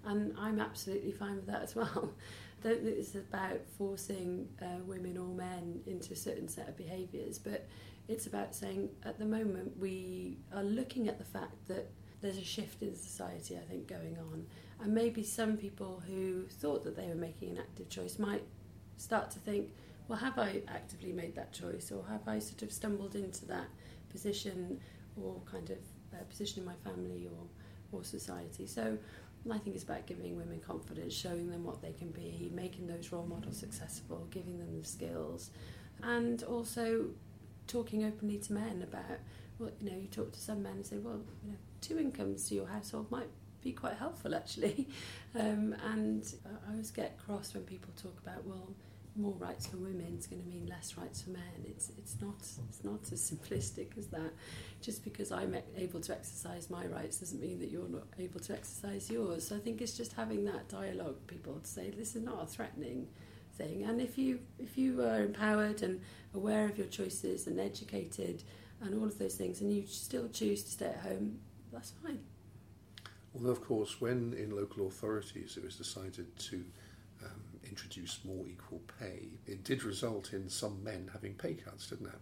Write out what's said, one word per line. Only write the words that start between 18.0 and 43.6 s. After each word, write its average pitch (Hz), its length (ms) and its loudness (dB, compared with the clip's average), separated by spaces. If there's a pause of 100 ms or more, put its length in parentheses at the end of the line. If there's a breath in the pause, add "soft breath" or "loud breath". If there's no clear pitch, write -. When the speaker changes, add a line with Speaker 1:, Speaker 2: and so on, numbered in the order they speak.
Speaker 1:
might 101 260 4 (540)
start - 340 4
to - 80 -6
think, 208 300 2 (420 loud breath)
Well, 220 80 2
have 262 180 2
I 202 300 4
actively - 460 -4
made 170 220 -2
that - 180 -4
choice, 175 360 -2
or 190 200 -2
have 107 180 0
I 214 120 4
sort - 240 -4
of 208 100 -2
stumbled 202 420 2
into 190 300 0
that - 240 0 (400 loud breath)
position 185 680 0 (380 loud breath)
or 190 340 -2
kind - 200 -4
of, - 80 0 (360)
uh, 175 160 -8
position - 300 -2
in 185 60 -2
my 175 180 -4
family 180 480 -2
or, - 680 -8
or 180 60 -2
society? - 640 -4
So - 300 2 (520 loud breath)
I 220 100 4
think 208 140 -2
it's 185 120 -4
about - 220 -2
giving 175 280 -2
women 82 240 -4
confidence, 165 540 -4
showing 175 360 0
them 170 140 -2
what 175 180 -4
they 165 120 -4
can 170 160 -6
be, 170 440 -4
making 180 340 -2
those 170 260 -4
role 170 120 0
models - 380 -2
accessible, 165 680 -4
giving 175 280 -4
them 165 220 -2
the 156 40 -6
skills, - 680 -2 (520 loud breath)
and 240 400 6
also 226 640 4 (600)
talking 226 360 4
openly 208 360 4
to - 120 -2
men 202 300 2
about, 185 380 -4 (400 loud breath)
well, 226 200 0
you 202 120 0
know, 185 60 -2
you 196 100 -4
talk - 260 0
to - 80 -8
some 208 200 0
men 196 120 -2
and 202 120 -2
say, 208 120 -2
"Well, 214 240 -2 (200)
you 208 100 -4
know, 202 60 -4 (220)
two 320 180 0
incomes 214 520 2
to 208 60 2
your 190 120 4
household 214 440 -2
might 269 180 0 (320)